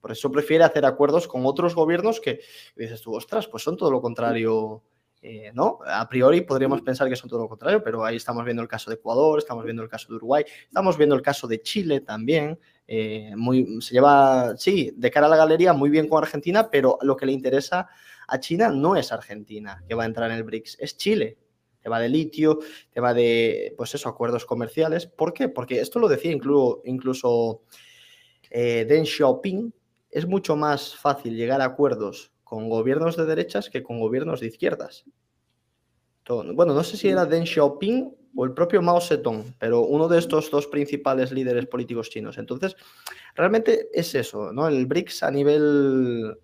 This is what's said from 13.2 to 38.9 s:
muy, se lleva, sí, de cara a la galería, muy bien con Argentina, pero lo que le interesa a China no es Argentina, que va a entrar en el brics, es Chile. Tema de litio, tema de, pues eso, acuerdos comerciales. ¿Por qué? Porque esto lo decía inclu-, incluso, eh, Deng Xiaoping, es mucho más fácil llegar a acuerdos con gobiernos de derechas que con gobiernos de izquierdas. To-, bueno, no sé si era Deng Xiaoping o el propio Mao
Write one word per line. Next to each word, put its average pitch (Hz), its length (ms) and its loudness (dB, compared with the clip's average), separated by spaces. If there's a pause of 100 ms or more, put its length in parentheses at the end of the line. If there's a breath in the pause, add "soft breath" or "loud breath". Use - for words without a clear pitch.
muy, 117 460 0
se - 140 -10
lleva, 135 600 6
sí, 185 400 0
de 120 140 0
cara 147 160 4
a 151 60 6
la 160 40 8
galería, 160 380 6
muy 143 160 2
bien 151 180 4
con 151 160 2
Argentina, 175 460 0
pero 131 320 4
lo 135 160 2
que 139 80 -6
le 131 60 0
interesa 139 560 -2 (400 loud breath)
a 135 120 -4
China 185 300 0
no 156 260 0
es 143 160 -2
Argentina, 104 760 -12
que 113 80 -6
va 117 80 -2
a - 20 -2
entrar 113 240 -4
en 113 80 -4
el 113 60 -8
brics, 110 360 -12
es - 160 -10
Chile. 160 440 -2 (420)
Tema 113 180 -4
de 117 100 0
litio, 156 500 0 (340 loud breath)
tema 123 220 0
de, 117 640 2
pues 120 180 -8
eso, 143 140 -8
acuerdos 120 360 -4
comerciales. 156 640 -2
¿Por 165 260 -4
qué? 262 160 -2
Porque 123 320 -4
esto - 160 -4
lo 233 100 4
decía - 240 0
inclu-, 139 540 2
incluso, 127 760 -2 (880 soft breath)
eh, 117 360 0
Deng 156 200 4
Xiaoping, 185 680 0 (380)
es 160 160 -4
mucho 185 280 -2
más 147 400 -2
fácil 127 400 -2
llegar 120 260 0
a 131 40 2
acuerdos 123 680 -2 (120)
con 113 260 -10
gobiernos 139 480 0
de 165 80 0
derechas 170 440 -4
que 127 140 -8
con 117 160 -10
gobiernos 127 400 -4
de 113 80 -8
izquierdas. - 560 -6 (1200)
To-, 120 200 -4 (100)
bueno, 156 200 4
no 151 100 2
sé 170 120 -6
si 202 140 0
era 185 160 2
Deng 165 200 0
Xiaoping 190 680 0 (200)
o 123 100 -2
el 131 80 -4
propio 175 280 2
Mao 175 200 4